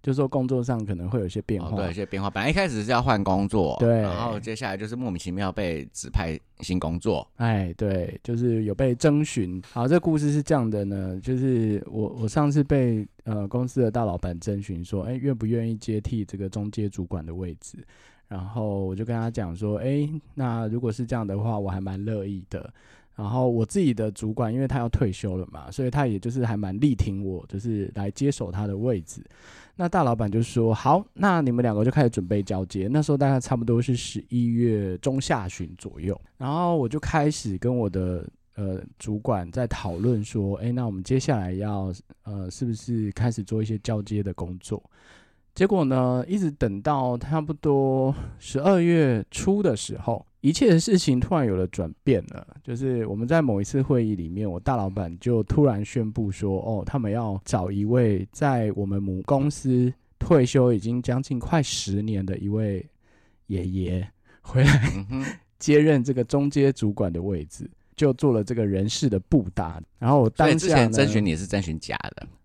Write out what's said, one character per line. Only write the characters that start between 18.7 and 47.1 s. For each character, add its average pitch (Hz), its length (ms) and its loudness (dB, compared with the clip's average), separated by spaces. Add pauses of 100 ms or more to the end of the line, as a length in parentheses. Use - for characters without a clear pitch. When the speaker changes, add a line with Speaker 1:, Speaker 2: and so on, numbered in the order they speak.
Speaker 1:
我 95 100 -4
就 104 100 -4
跟 117 100 -4
他 113 140 -2
讲 104 260 -6
说， 104 240 -2
哎， 143 300 0 (240)
那 117 360 -2
如 117 120 -2
果 120 120 -2
是 120 120 -4
这 117 100 -4
样 113 120 -2
的 98 120 -2
话， 110 200 -2
我 98 100 -2
还 95 120 -4
蛮 95 220 -6
乐 104 220 -4
意 98 240 -6
的。 - 240 -10 (440)
然 104 120 -6
后 127 220 2
我 117 160 2
自 202 140 0
己 147 120 4
的 110 200 -2
主 110 200 -6
管， 113 220 -2
因 127 60 -2
为 135 80 0
他 131 100 0
要 120 100 -2
退 117 220 2
休 92 260 -4
了 92 140 -4
嘛， 71 220 -16
所 135 120 -4
以 123 60 0
他 139 160 2
也 101 140 0
就 117 100 -4
是 127 160 0
还 110 100 -2
蛮 101 220 -4
力 139 160 4
挺 98 300 -2
我， 92 240 -6
就 98 100 -6
是 104 380 -4
来 98 160 -4
接 139 180 0
手 98 220 -4
他 104 120 -2
的 101 120 -4
位 110 240 0
置。 - 200 -16 (540)
那 175 140 -2
大 175 140 2
老 120 120 4
板 110 160 0
就 113 120 2
说 113 320 2
：“好， 156 300 4 (100)
那 180 260 4
你 131 120 2
们 120 100 2
两 120 120 2
个 107 100 2
就 127 60 4
开 151 120 4
始 120 80 6
准 95 160 -4
备 101 160 0
交 95 240 -2
接。” 95 240 -4
那 147 100 2
时 151 120 0
候 143 60 2
大 139 100 4
概 135 120 2
差 131 160 -2
不 117 80 -2
多 117 160 4
是 123 140 0
十 - 340 -6
一 120 180 0
月 110 520 0
中 135 220 -2
下 117 280 -2
旬 87 300 -10
左 - 220 -14
右， 90 200 -4 (160)
然 131 160 -6
后 175 240 0
我 127 120 0
就 147 100 -4
开 151 320 2
始 107 280 -4
跟 123 180 0
我 113 120 0
的， 90 400 -2 (260)
呃， 95 260 -6 (180)
主 107 200 -6
管 98 340 -2
在 123 160 -2
讨 95 260 -4
论 110 300 2
说 98 380 -2
：“哎， 120 100 -2
那 123 140 -2
我 110 40 -2
们 92 120 -6
接 123 160 0
下 127 200 0
来 90 140 -4
要， 98 400 -4 (320)
呃， 98 260 -8
是 - 140 -6
不 120 80 -2
是 110 400 -2
开 117 180 0
始 107 120 -4
做 110 200 -2
一 104 40 -2
些 110 120 -4
交 107 240 -2
接 104 200 -2
的 95 120 -4
工 90 240 -8
作？” - 220 -6 (720)
结 190 120 2
果 196 180 4
呢， 127 440 2
一 196 100 -2
直 175 140 0
等 104 300 -2
到 131 360 0